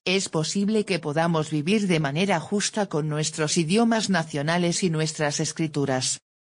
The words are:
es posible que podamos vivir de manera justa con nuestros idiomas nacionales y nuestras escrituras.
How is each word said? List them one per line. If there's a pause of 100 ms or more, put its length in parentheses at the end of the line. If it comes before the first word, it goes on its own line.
es
posible
que
podamos
vivir
de
manera
justa
con
nuestros
idiomas
nacionales
y
nuestras
escrituras. (320)